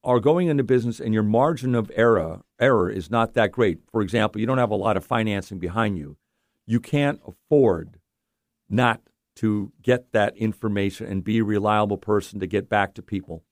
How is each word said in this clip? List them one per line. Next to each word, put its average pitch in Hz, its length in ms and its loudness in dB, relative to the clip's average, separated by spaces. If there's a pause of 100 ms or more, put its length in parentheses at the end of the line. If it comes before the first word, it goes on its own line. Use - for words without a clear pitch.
are 123 160 2
going 170 280 2
into 143 160 0
business 117 360 0
and 110 140 -2
your 107 100 2
margin 123 520 0
of 110 200 -2
error, 95 460 2 (180)
error 117 300 4
is 95 220 -6
not 113 220 0
that 107 180 2
great, 101 280 0 (120)
for 113 100 0
example, 107 400 -2
you 110 60 -2
don't 131 100 0
have 120 140 0
a 107 40 -2
lot 98 220 0
of 90 80 -6
financing 104 540 -4
behind 95 380 -2
you, 73 200 -12 (500)
you 113 120 0
can't 143 480 -2
afford 107 720 0 (680)
not 113 320 0 (340)
to 104 360 -2 (100)
get 123 320 0
that 107 240 2
information 104 680 -4
and 95 180 -6
be 110 160 0
a 113 40 2
reliable 104 540 0
person 104 420 -2
to 95 80 -4
get 98 220 -4
back 101 260 0
to 101 60 -16
people. 87 500 -10